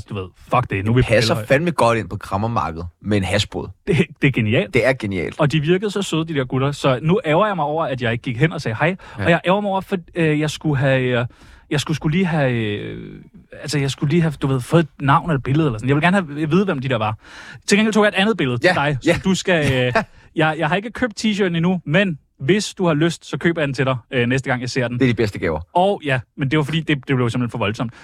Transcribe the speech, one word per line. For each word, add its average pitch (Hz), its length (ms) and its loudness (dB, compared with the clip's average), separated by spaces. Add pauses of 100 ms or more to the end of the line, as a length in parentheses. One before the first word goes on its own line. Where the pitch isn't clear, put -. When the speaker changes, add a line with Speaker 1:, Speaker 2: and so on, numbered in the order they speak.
Speaker 1:
du 110 60 -10
ved, 92 220 -6
"Fuck - 340 -2
det, 98 140 -2
nu 107 60 0
er 117 40 2
vi 127 60 6
Speaker 2:
Det 123 80 2
passer 113 260 4
Speaker 1:
hellere." 113 120 -6
Speaker 2:
fandme 160 240 2
godt 117 280 2
ind 90 100 -6
på 104 80 -10
krammermarkedet 95 680 -4 (140)
med 104 160 -2
en 95 80 0
hashbod. 92 440 -4 (180)
Speaker 1:
Det, 165 200 2 (160)
det 143 60 4
er 135 40 2
genialt. 127 420 0
Speaker 2:
Det 113 120 4
er 131 60 4
genialt. 98 480 -4
Speaker 1:
Og 143 120 2
de 156 80 2
virkede 185 300 0
så 202 120 -4
søde, 165 260 -4
de 165 60 -8
der 135 100 -2
gutter, 135 280 -2
så 135 300 0
nu 165 220 2
ærger 165 220 2
jeg 202 100 -2
mig 156 80 -2
over, 156 220 -2
at 123 160 -4
jeg 117 100 0
ikke 117 100 -4
gik 123 160 -6
hen 160 140 2
og 170 80 -6
sagde 113 200 -6
hej. 175 160 0 (220)
Speaker 2:
Ja. 101 60 -4
Speaker 1:
Og 165 60 2
jeg 165 160 4
ærger 190 140 2
mig 208 100 -4
over, 190 100 -2
for, 196 160 -6 (180)
øh, 156 260 0
jeg 151 100 -2
skulle 147 260 -2
have, 127 440 2
øh, 120 60 -2 (440)
jeg 160 100 0
skulle, 160 160 -2
skulle 156 200 -2
lige 190 100 2
have, 151 260 2
øh, 107 680 -6 (420)
altså, 151 160 -4
jeg 139 120 0
skulle 143 200 -2
lige 170 120 4
have, 160 100 0 (100)
du 143 40 -2
ved, 135 140 0
fået 160 220 2
et 156 60 -2 (120)
navn 147 300 2
eller 147 80 0
et 123 40 -4
billede 147 240 2
eller 113 120 -2
sådan. 127 100 -4
Jeg 139 80 4
vil 151 60 2
gerne 180 140 4 (200)
have, 151 140 -2
vide, 190 140 4
hvem 180 140 -2
de 131 100 -4
der 127 80 0
var. 110 220 -2 (480)
Til 202 120 4
gengæld 220 160 2
tog 214 100 4
jeg 208 40 6
et 202 60 -2
andet 196 220 2
billede 127 260 0
Speaker 2:
Ja, 165 60 6
Speaker 1:
til 180 80 4
dig, 147 300 0
Speaker 2:
ja. 165 80 4
Speaker 1:
så 160 100 -2
du 190 100 2
skal, 160 380 0
øh, 127 200 2 (220)
Speaker 2:
<laughs> - 220 -20
Speaker 1:
jeg, 156 220 2
jeg 156 100 -2
har 175 80 0
ikke 208 140 -4
købt 233 340 -4
t-shirten 208 200 2 (120)
endnu, 170 300 2
men 170 320 2 (220)
hvis 180 340 0
du 185 120 0
har 165 80 4
lyst, 160 320 0
så 147 120 -8
køber 170 220 0
jeg 143 80 0
den 135 60 -4
til 131 120 0
dig, 131 100 0 (140)
øh, 123 160 2
næste 131 240 0
gang, 127 100 0
jeg 123 100 -6
ser 123 180 -2
den. 120 100 -4
Speaker 2:
Det 135 60 4
er 127 80 4
de - 40 2
bedste 104 220 -2
gaver. 82 220 -2 (140)
Speaker 1:
Og 190 300 2
ja, 131 160 -2 (160)
men 143 140 -2
det 156 80 2
var 156 60 2
fordi, 151 160 -2
det, 151 80 -8 (200)
det 139 80 2
blev 120 140 2
simpelthen 120 200 -2
for 120 80 -8
voldsomt. 110 340 -2 (120)